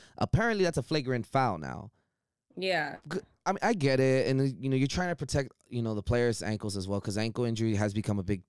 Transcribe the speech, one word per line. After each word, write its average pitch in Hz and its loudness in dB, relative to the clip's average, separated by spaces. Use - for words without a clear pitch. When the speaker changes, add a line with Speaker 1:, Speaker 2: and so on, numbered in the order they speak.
Speaker 1:
apparently 220 0
that's 170 0
a 135 -2
flagrant 127 -2
foul 123 0
now. 71 -10
Speaker 2:
Yeah. 175 -2
Speaker 1:
G-, 143 -2
I 190 2
mean, 196 -4
I 226 4
get 135 4
it. 131 6
And, 131 4
uh, - 4
you 135 -2
know, 131 2
you're 131 4
trying 180 -2
to 170 -2
protect, 135 -2
you 120 -4
know, 110 -2
the 101 -4
players' 120 2
ankles 104 -4
as 95 -4
well, 101 -2
'cause 101 -4
ankle 113 -2
injury 113 0
has 104 0
become 104 -2
a 95 -4
big 92 -2